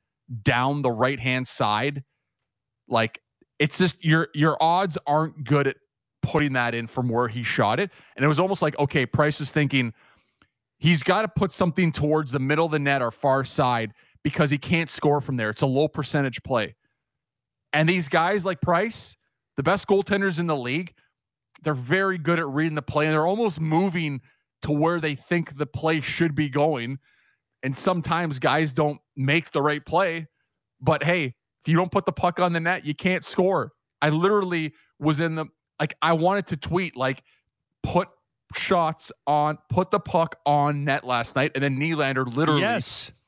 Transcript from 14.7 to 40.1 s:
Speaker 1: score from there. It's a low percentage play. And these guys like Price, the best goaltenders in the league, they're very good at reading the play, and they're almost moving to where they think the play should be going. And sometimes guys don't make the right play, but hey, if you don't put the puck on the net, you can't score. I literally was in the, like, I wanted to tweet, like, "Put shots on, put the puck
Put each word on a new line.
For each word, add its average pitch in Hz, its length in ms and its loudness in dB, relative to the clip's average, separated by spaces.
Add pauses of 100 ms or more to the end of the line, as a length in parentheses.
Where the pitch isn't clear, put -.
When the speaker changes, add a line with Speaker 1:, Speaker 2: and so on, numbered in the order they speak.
Speaker 1:
score 147 320 0
from 139 160 -4
there. 110 120 -2
It's 107 140 -6
a 139 40 2
low 135 200 2
percentage 139 560 -4
play. 110 320 -2 (1000)
And 156 160 4
these 175 200 0
guys 175 360 2
like 185 160 -4
Price, 180 540 -2 (400)
the 139 80 -4
best 185 240 0
goaltenders 196 520 0
in 175 60 -2
the 160 100 0
league, 139 380 -4 (680)
they're 151 100 0
very 180 460 0
good 170 180 0
at 165 100 -2
reading 151 280 -2
the 151 60 -2
play, 151 240 0
and 156 80 2
they're 156 120 2
almost 196 340 0
moving 160 600 0 (420)
to 156 80 -4
where 160 280 2
they 151 160 -2
think 165 420 -4
the 143 80 -4
play 160 360 -2
should 165 340 -2
be 147 140 0
going. 139 500 -2 (640)
And 131 120 -4
sometimes 165 640 -2
guys 143 340 2
don't 147 260 0 (160)
make 143 360 0
the 151 100 0
right 147 240 -2
play, 165 420 -2 (540)
but 151 220 0
hey, 170 220 2
if - 420 -12
you 160 100 4
don't 180 140 0
put 196 140 0
the 190 60 2
puck 175 280 -2
on 180 120 2
the 170 80 -2
net, 170 260 -2
you 147 80 -4
can't 180 300 -2
score. 180 480 0 (300)
I 151 80 4
literally 175 640 2 (260)
was 143 200 2
in 165 160 -2
the, 160 100 -6 (340)
like, 151 220 -2
I 165 120 4
wanted 180 340 2
to 165 100 -6
tweet, 165 380 -4
like, 131 280 -4 (600)
"Put 185 240 0 (460)
shots 165 580 0 (160)
on, 151 300 0 (120)
put 185 220 0
the 202 80 2
puck 165 360 0 (100)